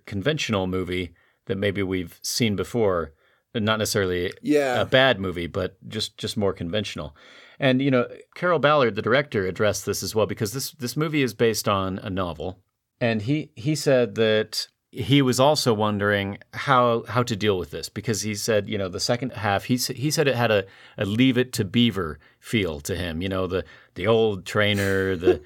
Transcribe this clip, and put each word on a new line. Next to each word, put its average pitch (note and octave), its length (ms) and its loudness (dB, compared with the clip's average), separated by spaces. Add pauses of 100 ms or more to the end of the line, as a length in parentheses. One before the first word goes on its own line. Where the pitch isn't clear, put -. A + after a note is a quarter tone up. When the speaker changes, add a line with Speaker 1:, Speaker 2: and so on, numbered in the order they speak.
Speaker 1:
conventional G2+ 640 -2
movie F2+ 460 -4 (320)
that G2 120 -4
maybe G2+ 240 0
we've F#2 400 -4
seen A2 340 0
before. F2+ 580 0 (420)
Not A2 240 0
necessarily F#2 600 0
Speaker 2:
Yeah. C#3 400 2
Speaker 1:
a G2 40 0
bad C3 340 4
movie, F2 280 -4
but F2+ 300 -4 (100)
just, G#2+ 300 -8
just - 200 -6
more G2 160 0
conventional. F2 640 -6 (440)
And, C3 220 2
you C#3 80 2
know, B2 180 4 (280)
Carroll F3 240 0
Ballard, C3+ 360 4
the G#2 60 -4
director, A2+ 460 0
addressed G2 380 0
this G2+ 180 -4
as F#2+ 100 -6
well, G#2+ 140 2
because G2+ 260 -4
this, C3+ 180 -6
this A#2+ 240 -8
movie D3+ 280 0
is A#2 100 -2
based A2+ 340 2
on F#2+ 320 0
a G#2+ 100 -10
novel. F2+ 500 -4 (420)
And A2+ 220 0
he, D3 320 -4
he D3 200 -4
said B2 400 2
that G#2+ 520 0 (240)
he C3 300 2
was B2+ 180 2
also C3+ 340 4
wondering G2+ 640 0 (160)
how, B2 540 2
how A#2+ 160 0
to A#2 120 -2
deal G2 220 0
with D#2+ 140 -6
this, E2 180 -10
because G#2 320 -4
he G#2 140 -4
said, G#2 340 0
you G#2+ 80 -4
know, G2 120 -2
the F2 100 -8
second A#2+ 340 -2
half, G2+ 320 -2
he B2 100 0
s-, B2 120 -2
he B2 240 -4
said D3 160 2
it B2+ 80 2
had A#2+ 160 2
a, G2+ 140 2 (320)
a G#2+ 80 -2
Leave A#2 320 2
It B2+ 160 0
to A2 120 -2
Beaver F#2 540 0 (200)
feel F2 420 -2
to F2+ 140 -6
him. E2+ 260 -4
You F#2+ 80 -4
know, F#2 180 -2
the, F2 180 -2 (300)
the F#2 120 -4
old A2 380 2
trainer, G2 720 0
the, F2+ 300 2